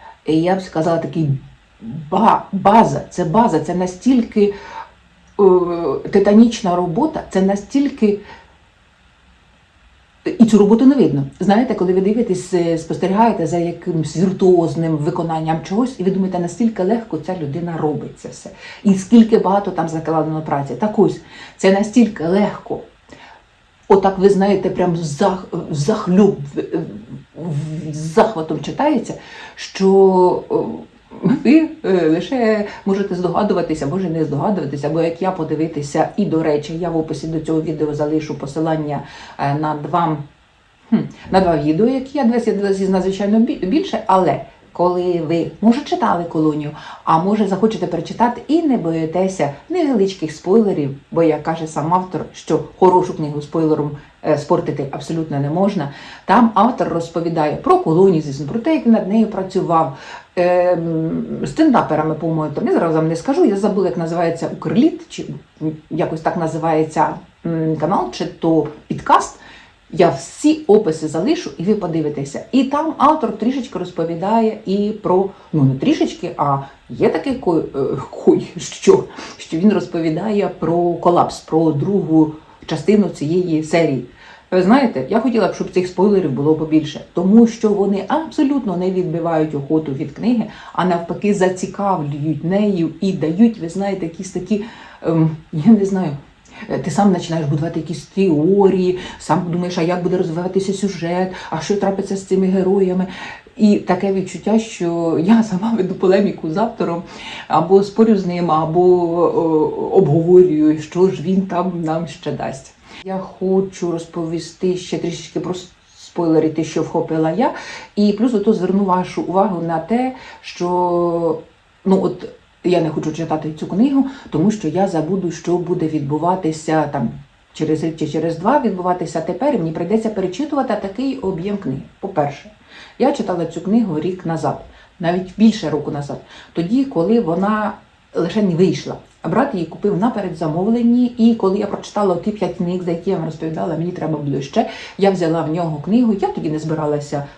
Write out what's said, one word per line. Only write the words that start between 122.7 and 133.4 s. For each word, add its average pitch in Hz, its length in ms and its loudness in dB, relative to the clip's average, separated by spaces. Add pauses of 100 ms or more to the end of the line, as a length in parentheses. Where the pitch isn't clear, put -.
не 156 80 0
хочу 151 240 -4
читати 156 460 -4
цю - 80 -8
книгу, 269 380 2 (240)
тому 180 220 2
що 165 160 -4
я 185 200 0
забуду, 170 440 -2
що - 260 -2
буде 170 300 -2
відбуватися 156 960 -2
там 139 260 -4 (440)
через 156 300 -2
рік 160 140 -4
чи 151 100 -4
через 160 320 -4
два 240 200 0
відбуватися 180 600 -4
тепер, 247 340 -2
і - 20 0
мені 160 140 -4
прийдеться 202 380 -4
перечитувати 254 720 -4
такий 254 360 -6
об'єм 190 400 -4
книги. - 240 -6 (180)
По-перше, - 520 -4 (480)
я 262 120 4
читала 170 340 -4